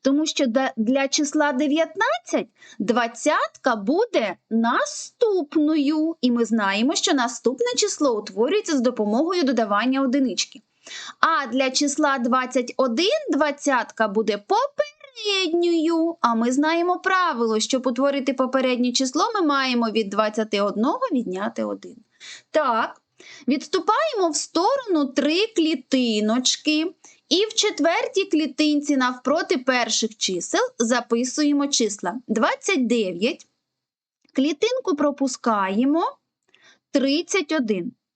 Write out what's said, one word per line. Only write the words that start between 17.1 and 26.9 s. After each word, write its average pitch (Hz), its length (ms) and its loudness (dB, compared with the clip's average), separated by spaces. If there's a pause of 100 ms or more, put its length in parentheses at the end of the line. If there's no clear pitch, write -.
щоб 254 280 -2
утворити 269 460 0
попереднє 254 580 0
число, 262 320 0 (120)
ми 403 60 0
маємо 262 480 0
від 208 200 0
двадцяти 214 520 -2
одного 220 380 0 (120)
відняти 208 520 -4
один. - 320 -8 (560)
Так, 269 500 0 (460)
відступаємо 381 840 0
в 302 60 -4
сторону 392 680 0
три 302 420 0
клітиночки. 254 1500 0 (360)